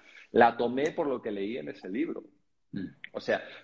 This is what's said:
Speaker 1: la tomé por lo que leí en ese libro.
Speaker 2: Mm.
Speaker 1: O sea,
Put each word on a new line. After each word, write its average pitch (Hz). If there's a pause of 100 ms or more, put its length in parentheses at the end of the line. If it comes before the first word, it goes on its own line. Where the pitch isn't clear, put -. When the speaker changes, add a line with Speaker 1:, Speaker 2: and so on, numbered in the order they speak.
(340)
Speaker 1:
la 117
tomé 127
por 165
lo 131
que 110
leí 101
en -
ese -
libro. 143 (480)
Speaker 2:
Mm. 95 (280)
Speaker 1:
O -
sea, - (200)